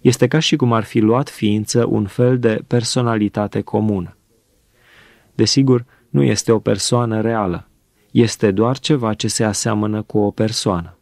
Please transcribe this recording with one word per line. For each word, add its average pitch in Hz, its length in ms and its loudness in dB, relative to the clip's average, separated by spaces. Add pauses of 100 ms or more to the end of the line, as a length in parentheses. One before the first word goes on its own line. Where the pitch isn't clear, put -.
Este 123 260 2
ca 151 120 0
și 160 180 0
cum 127 160 2
ar 113 120 0
fi - 140 -4
luat 113 300 2
ființă 107 600 -2
un 110 180 -2
fel 123 320 0
de 113 280 0
personalitate 113 920 -2
comună. 104 560 -4 (1160)
Desigur, 123 500 2 (240)
nu 139 140 0
este 117 300 0
o 110 60 4
persoană 113 640 -2
reală. 107 480 -4 (420)
Este 113 400 2
doar 113 280 0
ceva 120 360 0
ce 110 140 -4
se 113 160 -2
aseamănă 107 580 -2
cu - 160 -4
o 104 120 2
persoană. 98 720 -4